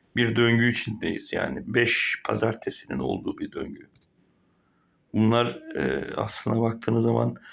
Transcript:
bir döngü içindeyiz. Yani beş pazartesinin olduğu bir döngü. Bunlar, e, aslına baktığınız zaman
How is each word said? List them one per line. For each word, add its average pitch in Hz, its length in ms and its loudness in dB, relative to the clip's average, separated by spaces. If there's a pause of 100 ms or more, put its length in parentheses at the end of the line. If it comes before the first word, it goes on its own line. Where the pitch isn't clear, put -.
(160)
bir 113 200 2
döngü 117 360 6
içindeyiz. - 600 -6
Yani - 320 -4
beş - 600 0
pazartesinin - 760 -2
olduğu - 380 -4
bir 76 140 -8
döngü. - 380 -10 (1200)
Bunlar, 113 640 2
e, - 400 -2
aslına 113 460 -2
baktığınız 113 420 0
zaman 117 320 2 (180)